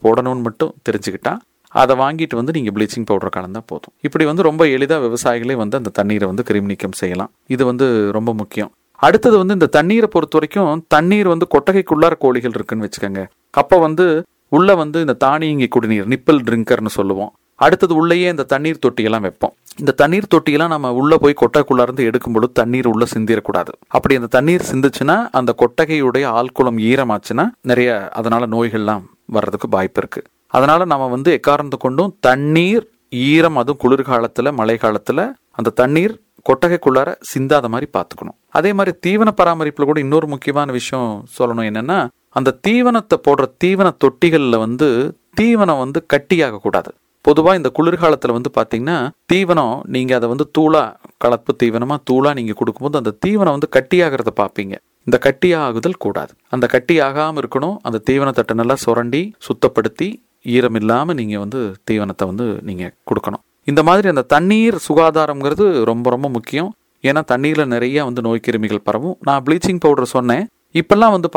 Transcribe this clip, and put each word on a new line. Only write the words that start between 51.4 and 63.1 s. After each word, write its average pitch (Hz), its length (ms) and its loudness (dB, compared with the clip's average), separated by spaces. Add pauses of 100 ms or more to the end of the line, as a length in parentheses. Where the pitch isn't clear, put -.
தீவனமா 120 400 -2
தூளா 135 300 2
நீங்க 117 200 -6
கொடுக்கும்போது, 135 440 -4
அந்த 107 220 -4
தீவனம் 185 400 0
வந்து 151 140 -4
கட்டியாகிறத 135 640 2
பாப்பீங்க. 98 400 -4 (280)
இந்த 120 180 2
கட்டியாகுதல் 143 760 0
கூடாது. 87 360 -6 (160)
அந்த 127 220 -2
கட்டியாகாம 151 640 0
இருக்கணும். 139 440 -4
அந்த 110 280 -6
தீவனத்தட்டை 131 440 0
நல்லா 117 220 0
சுரண்டி, 120 640 -2
சுத்தப்படுத்தி, 120 760 -2 (280)
ஈரம் 120 340 0
இல்லாம 120 380 -2
நீங்க 104 260 -6
வந்து 104 360 -8 (160)
தீவனத்தை 101 340 -4
வந்து 104 360 -6
நீங்க 87 300 -10 (140)
கொடுக்கணும். - 360 -4 (220)